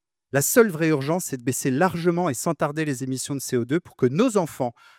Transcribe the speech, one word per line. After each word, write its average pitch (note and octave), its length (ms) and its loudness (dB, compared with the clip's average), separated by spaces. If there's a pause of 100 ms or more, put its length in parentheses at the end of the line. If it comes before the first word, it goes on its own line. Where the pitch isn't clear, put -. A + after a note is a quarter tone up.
(340)
La C#3+ 80 2
seule A3+ 280 6
vraie D#3+ 200 0
urgence, D#3 360 0
c'est C3+ 120 -6
de A#2+ 60 -16
baisser B2 280 -2
largement E3+ 580 0
et C3 40 0
sans E3+ 200 -2
tarder D#3 300 -2
les C3+ 200 -4
émissions C3 300 -6
de C#3 60 -4
C - 160 -4
O A#2 80 2
deux C#3 160 -2
pour - 160 -14
que B2+ 120 2
nos G3+ 280 2
enfants, C#3+ 380 -2 (260)